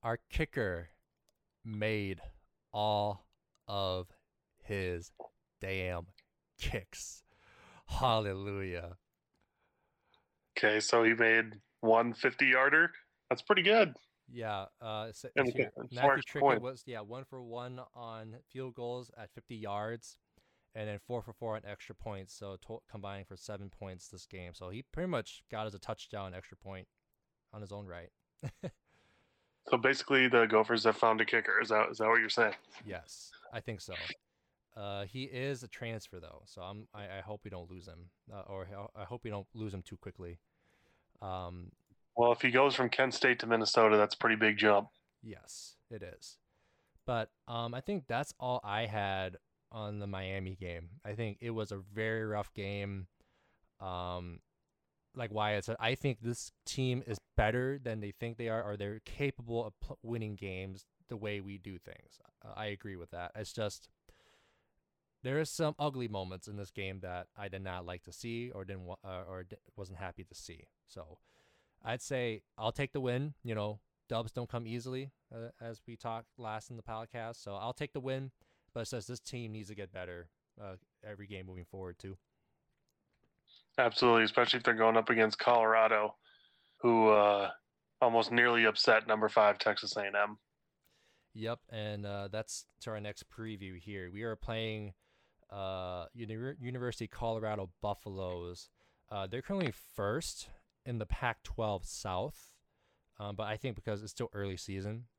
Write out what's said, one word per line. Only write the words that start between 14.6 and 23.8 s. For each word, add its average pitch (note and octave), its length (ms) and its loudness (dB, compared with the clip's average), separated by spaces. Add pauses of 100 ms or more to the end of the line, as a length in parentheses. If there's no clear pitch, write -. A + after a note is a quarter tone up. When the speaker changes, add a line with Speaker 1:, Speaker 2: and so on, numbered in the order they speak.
Speaker 1:
uh, A2 320 -6
so - 240 -14
Speaker 2:
And B2+ 160 2
Speaker 1:
here, B2 260 -2
Speaker 2:
it's B2 160 -12
Speaker 1:
Matthew B2+ 140 6
Speaker 2:
Mark's C#3 180 4
Speaker 1:
Trickett C#3+ 220 -2
Speaker 2:
point. A#2 140 6
Speaker 1:
was, B2+ 240 -10
yeah, A#2 140 -8
one A#2 240 -12
for C3 180 -16
one B2 380 -10 (140)
on A2+ 420 -12 (160)
field C3 220 -8
goals A#2+ 440 -8
at G#2+ 160 -14
fifty A#2+ 220 -14
yards, G#2+ 600 -6 (560)
and G#2+ 140 -6
then G#2 180 -6
four A#2+ 160 -4
for G#2+ 100 -14
four A2+ 240 -4
on G#2+ 100 -8
extra G2+ 280 -12
points, F#2+ 400 -10
so G2 220 -10 (100)
to-, A2+ 240 -12
combining G2 340 -10
for F#2+ 120 -18
seven G2+ 340 -10
points F#2 380 -14